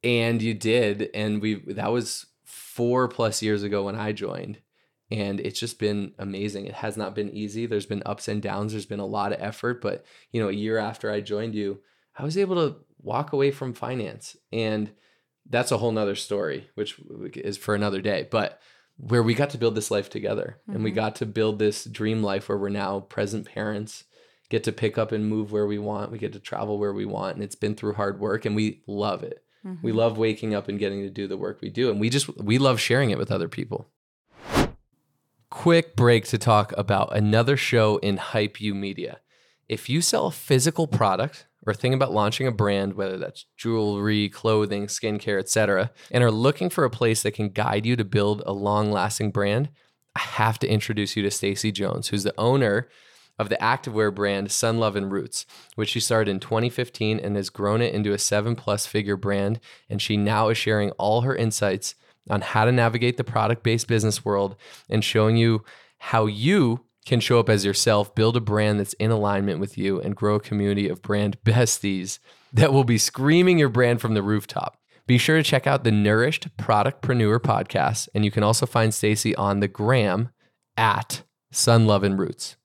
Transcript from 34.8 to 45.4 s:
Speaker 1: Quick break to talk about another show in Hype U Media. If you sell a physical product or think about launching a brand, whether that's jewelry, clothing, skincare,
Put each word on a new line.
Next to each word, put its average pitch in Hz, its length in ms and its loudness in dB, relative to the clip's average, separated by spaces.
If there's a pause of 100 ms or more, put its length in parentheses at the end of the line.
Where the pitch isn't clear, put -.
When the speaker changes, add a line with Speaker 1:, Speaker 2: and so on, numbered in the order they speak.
Speaker 1:
Quick 170 440 2
break 117 320 6
to 113 120 -2
talk 107 380 4
about 98 400 0
another 113 400 4
show 110 420 2
in 98 180 0
Hype 107 440 -4
U 104 140 -2
Media. 98 460 -8 (480)
If - 200 -8
you 143 120 0
sell - 260 0
a 165 60 -4
physical 147 540 0
product 107 600 0 (200)
or 107 80 0
think 127 200 0
about 131 180 0
launching 107 340 0
a 123 60 0
brand, 98 420 0
whether 95 240 -4
that's - 280 -10 (100)
jewelry, 104 720 0
clothing, 104 580 0
skincare, 104 540 -2